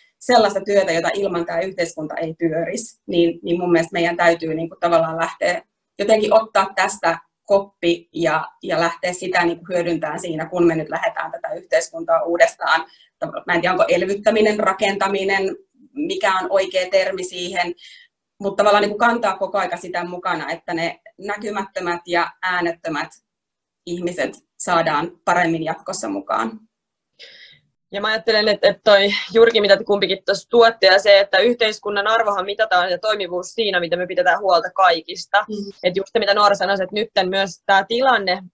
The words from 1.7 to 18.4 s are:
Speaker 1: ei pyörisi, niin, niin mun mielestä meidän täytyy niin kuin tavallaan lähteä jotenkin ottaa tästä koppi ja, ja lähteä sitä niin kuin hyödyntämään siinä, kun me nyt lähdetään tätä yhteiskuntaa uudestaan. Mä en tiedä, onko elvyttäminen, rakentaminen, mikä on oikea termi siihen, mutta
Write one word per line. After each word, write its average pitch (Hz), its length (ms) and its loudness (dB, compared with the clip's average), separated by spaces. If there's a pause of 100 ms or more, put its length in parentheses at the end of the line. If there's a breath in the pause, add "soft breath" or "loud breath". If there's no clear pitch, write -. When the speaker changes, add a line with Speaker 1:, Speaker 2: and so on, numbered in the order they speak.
Speaker 1:
ei 160 180 -6
pyörisi, 170 760 -4
niin, 170 360 2
niin 175 160 -2
mun 180 120 -2
mielestä 165 220 2
meidän 170 240 -2
täytyy 170 360 0
niin 165 160 -6
kuin - 100 -20
tavallaan 165 380 0
lähteä 170 440 -4 (380)
jotenkin 214 340 2
ottaa 220 420 2
tästä 170 420 0 (260)
koppi 185 680 0
ja, 160 340 -2 (160)
ja 185 160 -2
lähteä 170 340 -2
sitä 180 320 -2
niin 170 120 0
kuin - 120 -20
hyödyntämään 165 500 -4
siinä, 160 260 -6
kun 175 220 0
me 160 80 2
nyt 156 140 -6
lähdetään 160 420 -6
tätä - 220 -10
yhteiskuntaa 165 720 -2
uudestaan. 165 600 0 (640 soft breath)
Mä 175 60 -2
en 170 80 0
tiedä, 180 120 0
onko 180 140 2
elvyttäminen, 208 720 2
rakentaminen, 196 960 -2 (380)
mikä 202 480 -2
on 185 80 -8
oikea 185 420 0
termi 185 320 0
siihen, 180 500 -6 (680 loud breath)
mutta 196 240 -2